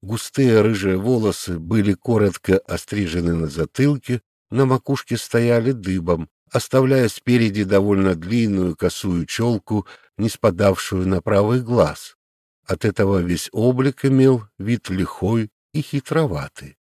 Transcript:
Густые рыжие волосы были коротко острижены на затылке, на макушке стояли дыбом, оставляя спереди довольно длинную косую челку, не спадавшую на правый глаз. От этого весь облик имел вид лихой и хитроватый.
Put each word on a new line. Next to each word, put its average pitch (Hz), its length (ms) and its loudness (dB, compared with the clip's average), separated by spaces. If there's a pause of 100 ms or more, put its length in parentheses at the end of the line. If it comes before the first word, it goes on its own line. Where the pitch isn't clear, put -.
Густые 113 600 2
рыжие 98 360 2
волосы 104 600 -2
были 101 340 0
коротко 101 640 0
острижены 87 760 -4
на 82 120 -2
затылке, 123 720 -2 (280)
на 131 160 2
макушке 131 520 -2
стояли 117 540 0
дыбом, 90 560 -2 (240)
оставляя 131 560 2
спереди 110 560 0
довольно 98 520 2
длинную 95 600 0
косую 87 500 -2
челку, 110 600 -2 (300)
не 107 100 -2
спадавшую 95 800 0
на 92 140 0
правый 107 400 0
глаз. 110 540 -2 (500)
От 95 200 -4
этого 98 340 0
весь 87 320 -4
облик 127 540 0
имел 131 380 4 (140)
вид 110 320 -4
лихой 98 600 -2 (240)
и 151 80 -4
хитроватый. 104 960 -6 (100)